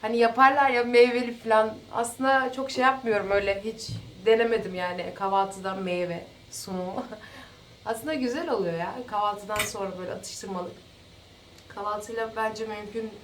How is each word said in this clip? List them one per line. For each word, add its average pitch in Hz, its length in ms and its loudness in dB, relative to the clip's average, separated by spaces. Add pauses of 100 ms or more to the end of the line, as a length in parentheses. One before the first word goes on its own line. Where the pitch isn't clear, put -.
Hani 220 140 0
yaparlar 262 540 6
ya 240 140 2
meyveli 240 500 6
falan. 220 400 4 (180)
Aslında 262 600 2
çok 269 180 -6
şey 254 140 0
yapmıyorum 220 460 2
öyle. 196 340 2
Hiç 226 240 -8 (380)
denemedim 226 480 4
yani 180 400 -4
kahvaltıdan 190 680 0
meyve 175 420 -2 (260)
sunumu. 185 540 -8 (380)
<laughs> - 420 -20
Aslında 226 300 -4
güzel 277 360 -2
oluyor 190 240 0
ya. 170 200 -4 (120)
Kahvaltıdan 208 520 -4
sonra 196 400 -6
böyle 180 140 -8
atıştırmalık. - 600 -10 (960)
Kahvaltıyla 214 680 -6
bence 220 300 -4
mümkün 214 440 -8 (140)